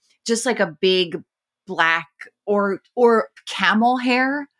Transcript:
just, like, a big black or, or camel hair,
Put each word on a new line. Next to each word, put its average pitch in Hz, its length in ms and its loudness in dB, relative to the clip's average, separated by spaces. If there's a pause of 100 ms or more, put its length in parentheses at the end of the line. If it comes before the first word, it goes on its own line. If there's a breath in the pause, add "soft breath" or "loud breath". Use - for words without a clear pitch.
(240)
just, 233 220 -4
like, 226 140 0
a 165 200 -2
big 185 400 0 (460)
black 165 420 -2 (380)
or, 202 340 0 (140)
or 233 360 2 (180)
camel 214 480 0
hair, 262 520 -2 (120)